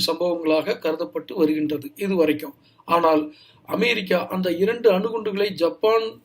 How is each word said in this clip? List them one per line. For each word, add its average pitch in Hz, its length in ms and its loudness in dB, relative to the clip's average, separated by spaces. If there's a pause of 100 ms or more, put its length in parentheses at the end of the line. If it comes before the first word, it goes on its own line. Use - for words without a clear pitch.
சம்பவங்களாக 160 760 0
கருதப்பட்டு 160 560 -6
வருகின்றது 151 600 0
இது 196 200 -2
வரைக்கும். 151 400 0 (300)
ஆனால் 165 360 2 (440)
அமெரிக்கா 185 600 0
அந்த 185 240 -2
இரண்டு 214 400 2
அணுகுண்டுகளை 208 580 0
ஜப்பான் 202 580 0 (180)